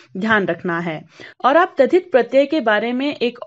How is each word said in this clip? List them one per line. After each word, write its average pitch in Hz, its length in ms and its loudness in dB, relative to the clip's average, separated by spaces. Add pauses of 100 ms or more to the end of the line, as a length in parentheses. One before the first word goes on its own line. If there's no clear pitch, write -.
(180)
ध्यान 208 280 0
रखना 170 340 -4
है। 160 260 -8 (400)
और 269 120 4
आप 370 200 0
तद्धित 330 340 0
प्रत्यय 262 340 2
के 302 160 -2
बारे 220 320 0
में 277 220 -4
एक 240 320 -4